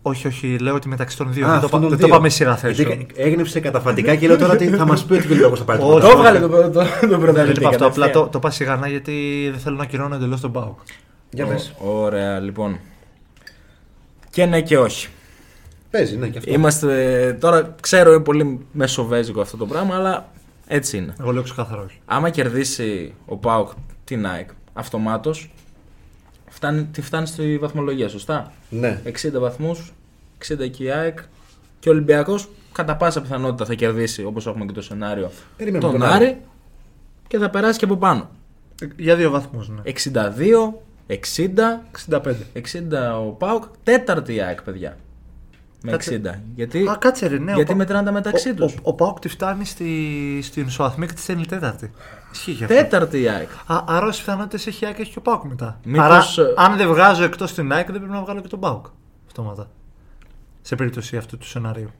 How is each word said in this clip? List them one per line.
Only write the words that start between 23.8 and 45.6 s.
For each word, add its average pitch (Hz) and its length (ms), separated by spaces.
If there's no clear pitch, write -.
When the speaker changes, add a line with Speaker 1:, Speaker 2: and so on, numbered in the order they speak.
Speaker 3:
την 110 220
αεκ, 90 220
αυτομάτως 113 800
φτάνει, 151 360
τη 151 180
φτάνει 160 240
στη 151 320
βαθμολογία, 143 500
σωστά; 104 440
Speaker 2:
Ναι. 113 360
Speaker 3:
Εξήντα 131 360
βαθμούς, 156 520
εξήντα 139 300
και 127 180
η 131 60
αεκ. 160 280
Και - 100
ο 160 40
Ολυμπιακός, 151 560
κατά 156 240
πάσα 156 240
πιθανότητα, 127 440
θα 117 100
κερδίσει, 113 500
όπως 107 220
έχουμε 107 180
και 98 80
το 98 100
σενάριο, 104 480
Speaker 2:
Περίμενε 202 260
Speaker 3:
τον 156 100
Speaker 2:
τον 123 100
Speaker 3:
Άρη. 143 120
Speaker 2:
Άρη. 262 160
Speaker 3:
Και 220 100
θα 208 120
περάσει 220 280
και - 60
από 196 120
πάνω. 175 340
Speaker 1:
Ε, 156 40
για 165 200
δύο 165 140
βαθμούς, 131 380
ναι. 107 140
Speaker 3:
Εξήντα 117 480
δύο, 220 520
εξήντα. 196 840
Speaker 1:
Εξήντα 151 300
πέντε. 120 320
Speaker 3:
Εξήντα 131 640
ο 110 120
παοκ, 214 340
τέταρτη 175 520
η 107 60
αεκ, 90 220
παιδιά. 90 340